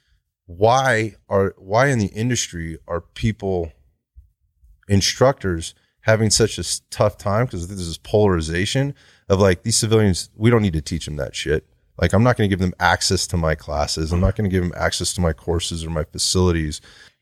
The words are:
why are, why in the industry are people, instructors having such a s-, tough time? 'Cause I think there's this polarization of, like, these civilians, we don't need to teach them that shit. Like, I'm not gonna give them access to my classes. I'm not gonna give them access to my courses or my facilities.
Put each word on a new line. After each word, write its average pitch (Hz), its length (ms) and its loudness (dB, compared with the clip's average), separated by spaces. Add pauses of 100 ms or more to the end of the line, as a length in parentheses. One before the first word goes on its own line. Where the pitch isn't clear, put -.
(440)
why 110 680 2 (160)
are, 98 260 2
why 104 300 0
in 135 120 0
the 104 100 0
industry 90 680 -4 (100)
are 85 140 -4
people, 95 720 -4 (1160)
instructors 98 840 0 (280)
having 110 280 2
such - 280 0
a - 20 -6
s-, - 300 -8
tough 107 260 0
time? 104 300 -2
'Cause 90 180 -8
I - 20 -8
think 98 120 -12
there's 87 100 -8
this 80 100 -10
polarization 101 960 0 (340)
of, 95 120 2
like, 95 220 4
these 117 140 -2
civilians, 107 600 2
we 110 140 2
don't 117 120 4
need 98 120 2
to 80 80 -2
teach - 240 -8
them 76 100 -8
that 64 180 -8
shit. - 320 -2 (340)
Like, 87 120 2
I'm 98 100 6
not 123 140 4
gonna 107 120 2
give 95 100 0
them 92 220 0
access 90 480 2
to - 80 -4
my 80 180 0
classes. 76 580 -4
I'm 87 80 2
not 95 160 2
gonna 104 120 -2
give 92 140 0
them 87 140 -2
access 87 380 -2
to - 60 -4
my 85 120 2
courses 85 520 -4
or 80 60 -8
my 80 140 -4
facilities. 82 760 0 (420)